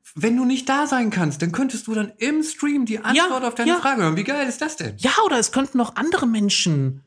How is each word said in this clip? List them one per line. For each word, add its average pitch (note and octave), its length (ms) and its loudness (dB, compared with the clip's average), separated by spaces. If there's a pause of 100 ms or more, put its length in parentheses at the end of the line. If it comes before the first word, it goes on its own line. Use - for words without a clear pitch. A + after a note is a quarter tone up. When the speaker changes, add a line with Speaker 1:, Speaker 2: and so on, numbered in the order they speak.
(160)
Speaker 1:
Wenn A3 200 2
du B3+ 100 2
nicht C4 220 0
da C#4 200 2
sein B3 240 0
kannst, D#3 320 -2
dann E3+ 80 -2
könntest B3+ 340 -2
du A3 80 -4
dann G#3+ 240 -2
im D4 240 0
Stream C#4+ 460 -2
die G#3+ 80 -2
Speaker 2:
Ja, G#3+ 80 -8
Speaker 1:
Antwort C4 400 2
auf A#3+ 100 -2
deine A#3+ 160 0
Speaker 2:
ja. F4 80 4
Speaker 1:
Frage C4+ 240 0
hören. D#3+ 160 2
Wie G3+ 60 -2
geil C#4 260 -2
ist A#3+ 140 -6
das D#4 140 -6
denn? G#2 200 -8
Speaker 2:
Ja, C4 140 0 (160)
oder C#4+ 100 2
es A3 140 0
könnten C4+ 260 -2
noch A#3 180 0
andere E4 300 0
Menschen F3 800 0